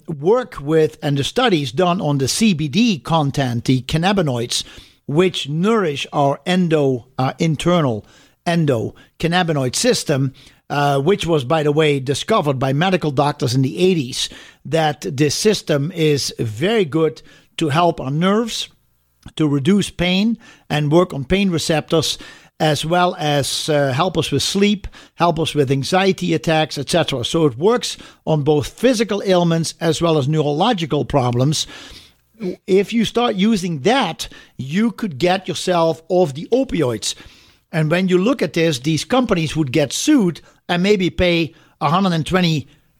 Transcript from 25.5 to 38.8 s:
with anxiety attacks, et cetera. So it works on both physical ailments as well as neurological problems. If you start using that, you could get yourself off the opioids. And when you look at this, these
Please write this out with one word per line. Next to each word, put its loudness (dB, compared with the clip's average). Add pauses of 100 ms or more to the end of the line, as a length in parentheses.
with 0
anxiety 0
attacks, 0
et -6
cetera. 0
So 2
it 0
works 0 (280)
on 0
both 2
physical 0
ailments 2
as 0
well 2
as 0
neurological 0
problems. 0 (1000)
If 2
you 2
start 0
using 0
that, 0 (280)
you 0
could -8
get 0
yourself 0
off 2
the -12
opioids. 0 (580)
And 0
when 0
you 4
look 2
at -4
this, 0
these -2